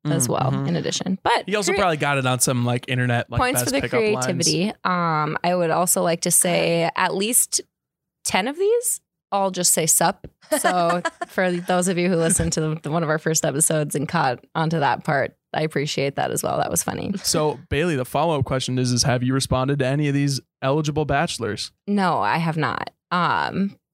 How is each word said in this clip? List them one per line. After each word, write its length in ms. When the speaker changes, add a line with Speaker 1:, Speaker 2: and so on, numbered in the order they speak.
Speaker 1:
as 220
Speaker 2:
Mm, 40
Speaker 1:
well, 200
Speaker 2:
mm-hmm. 160
Speaker 1:
in 80
addition. 480
But 240
Speaker 2:
He 80
also 160
Speaker 1:
great. 80
Speaker 2:
probably 180
got 200
it 80
on 140
some, 260
like, 240
internet, 400
like, 100
Speaker 1:
Points 220
Speaker 2:
best 80
Speaker 1:
for 60
the 60
Speaker 2:
pickup 200
lines. 240
Speaker 1:
creativity. 480
Um, 600
I 120
would 160
also 300
like 200
to 100
say 640
at 200
least 460
ten 240
of 100
these 420
all 200
just 220
say 120
"sup." 420
So 420
Speaker 3:
<laughs> 120
Speaker 1:
for 240
those 360
of 100
you 120
who 60
listened 380
to 280
the, 100
one 120
of 60
our 100
first 260
episodes 500
and 140
caught 340
onto 240
that 240
part, 320
I 80
appreciate 540
that 160
as 120
well. 140
That 140
was 100
funny. 320
Speaker 2:
So 360
Bailey, 260
the 100
follow-up 400
question 340
is, 120
is 120
have 180
you 120
responded 460
to 60
any 220
of 80
these 240
eligible 420
bachelors? 680
Speaker 1:
No, 320
I 180
have 200
not. 320
Um, 680